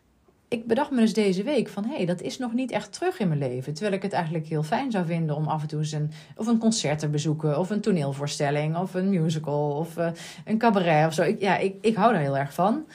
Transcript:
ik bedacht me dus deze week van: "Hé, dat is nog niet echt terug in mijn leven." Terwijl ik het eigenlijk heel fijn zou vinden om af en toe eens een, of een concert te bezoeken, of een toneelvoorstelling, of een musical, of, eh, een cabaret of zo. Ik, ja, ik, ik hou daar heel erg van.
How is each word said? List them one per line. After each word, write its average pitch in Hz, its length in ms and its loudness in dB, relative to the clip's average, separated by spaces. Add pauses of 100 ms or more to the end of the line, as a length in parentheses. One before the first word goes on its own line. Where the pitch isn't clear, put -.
(480)
ik 233 200 -6
bedacht 254 240 0
me 262 80 0
dus 214 140 4
deze 202 300 2
week 262 240 0
van: 202 180 -6
"Hé, 254 200 -2
dat 175 160 -2
is - 160 -8
nog 240 160 -6
niet 254 180 -2
echt - 220 -6
terug 359 260 -4
in 202 80 2
mijn 151 120 2
leven." 131 340 -4
Terwijl 196 220 -2
ik 196 60 -4
het 202 120 -4
eigenlijk 160 340 -2
heel 151 160 -2
fijn 247 280 -2
zou 190 140 0
vinden 160 300 0
om 151 120 -2
af 151 140 -2
en 151 60 -6
toe 151 120 -4
eens 156 120 -2
een, 151 200 -2 (240)
of 220 120 -4
een 226 100 4
concert 220 420 2
te 156 80 -2
bezoeken, 151 520 0
of 180 100 -2
een 214 120 -2
toneelvoorstelling, 147 960 0
of 185 160 -4
een 185 160 0
musical, 151 600 0
of, 160 260 -4
eh, 170 120 0 (360)
een 214 120 0
cabaret 175 500 6
of 160 60 0
zo. 185 80 2
Ik, 170 200 2
ja, 185 160 2
ik, 190 240 -2
ik 226 140 2
hou 220 180 6
daar 170 80 2
heel 139 160 0
erg 143 160 -2
van. 233 420 2